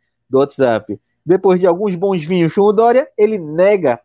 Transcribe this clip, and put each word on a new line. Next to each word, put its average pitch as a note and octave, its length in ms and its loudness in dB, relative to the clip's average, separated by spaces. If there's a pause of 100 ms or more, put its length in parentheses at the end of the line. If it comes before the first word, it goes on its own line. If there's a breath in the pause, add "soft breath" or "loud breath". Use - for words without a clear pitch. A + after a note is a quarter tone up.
(280)
do C3 120 0
WhatsApp, A#2 600 -2 (240)
depois F#3 360 2
de F#3 80 0
alguns F#3+ 280 -2
bons F#3 280 -4
vinhos E3 300 -2
com G#3 80 0
o G#3 120 2
Dória, A#3+ 340 2 (100)
ele G#3+ 200 0
nega E3 680 0